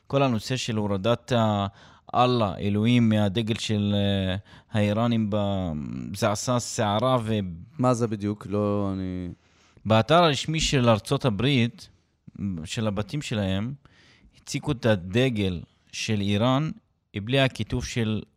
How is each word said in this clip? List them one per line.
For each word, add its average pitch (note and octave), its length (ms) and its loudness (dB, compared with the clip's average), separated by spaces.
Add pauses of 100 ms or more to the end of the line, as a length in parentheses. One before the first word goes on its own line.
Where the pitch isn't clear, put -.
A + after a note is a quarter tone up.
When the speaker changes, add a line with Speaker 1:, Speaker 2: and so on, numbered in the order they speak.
Speaker 1:
כל C#3 160 2
הנושא B2 340 0
של A#2 200 -4
הורדת G#2 540 0
ה-, G#2+ 360 2 (480)
אללה, A#2 420 2
אלוהים, A2 520 4
מהדגל G#2+ 480 2
של, G#2 380 0
אה, G2 400 0 (360)
האיראנים A2 580 0
ב-, G2 420 -2 (440)
זה G#2 160 0
עשה B2 280 -2
סערה A2+ 640 0
ו- A2 160 0 (380)
Speaker 2:
מה B2+ 160 2
זה A#2 140 0
בדיוק? G#2 420 -4
לא, G2+ 440 0
אני F#2 360 -6 (560)
Speaker 1:
באתר A2+ 380 4
הרשמי D#3 360 0
של B2+ 300 2
ארצות A#2 360 2
הברית, A#2+ 640 0 (760)
של A2 220 -4
הבתים G#2 340 -4
שלהם, G2+ 520 -2 (680)
הציקו - 300 -6
את B2 140 -4
הדגל G#2 760 2 (300)
של G#2 300 -2
איראן A#2+ 500 2 (440)
בלי A2+ 240 -2
הכיתוב B2 460 -2
של A2 360 -2 (160)